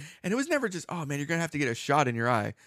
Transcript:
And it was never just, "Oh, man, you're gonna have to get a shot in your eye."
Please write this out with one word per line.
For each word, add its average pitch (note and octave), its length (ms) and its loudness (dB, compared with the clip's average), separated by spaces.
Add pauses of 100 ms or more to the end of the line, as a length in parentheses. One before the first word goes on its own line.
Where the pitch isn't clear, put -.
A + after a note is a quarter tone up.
(240)
And F3+ 100 -2
it - 20 0
was C4+ 140 0
never C#4 180 2
just, F3+ 220 -8
"Oh, E3+ 160 -6
man, C#3+ 140 -2
you're C#3+ 80 -4
gonna E3 140 0
have E3 100 -2
to D3 80 -4
get C#3 100 2
a A#2 60 0
shot C#3+ 320 4
in A#2 80 0
your A#2 140 2
eye." G#2+ 240 2 (140)